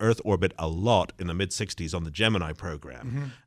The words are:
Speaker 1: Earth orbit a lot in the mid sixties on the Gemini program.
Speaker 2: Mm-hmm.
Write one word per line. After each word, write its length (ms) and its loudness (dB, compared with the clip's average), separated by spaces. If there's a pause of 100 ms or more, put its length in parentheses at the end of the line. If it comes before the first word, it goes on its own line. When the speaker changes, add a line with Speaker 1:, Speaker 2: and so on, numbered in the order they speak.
Speaker 1:
Earth 240 4
orbit 320 4
a 100 -2
lot 500 2
in 100 -6
the 60 -2
mid 200 -2
sixties 400 -6
on 100 -2
the 80 -6
Gemini 400 2
program. 560 -10
Speaker 2:
Mm-hmm. 160 -6 (240)